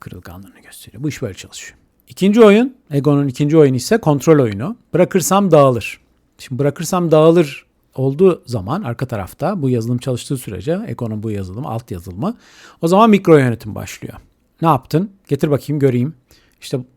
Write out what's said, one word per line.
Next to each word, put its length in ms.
kırılganlığını 640
gösteriyor. 380
Bu 60
iş 140
böyle 120
çalışıyor. 440
İkinci 360
oyun, 300
egonun 380
ikinci 300
oyunu 180
ise 220
kontrol 440
oyunu. 340
Bırakırsam 560
dağılır. 500
Şimdi 200
bırakırsam 520
dağılır 560
olduğu 520
zaman 360
arka 240
tarafta 560
bu 80
yazılım 280
çalıştığı 380
sürece, 500
egonun 360
bu 80
yazılımı, 380
alt 220
yazılımı, 460
o 60
zaman 220
mikro 260
yönetim 380
başlıyor. 400
"Ne 60
yaptın? 420
Getir 220
bakayım 300
göreyim. 340
İşte 180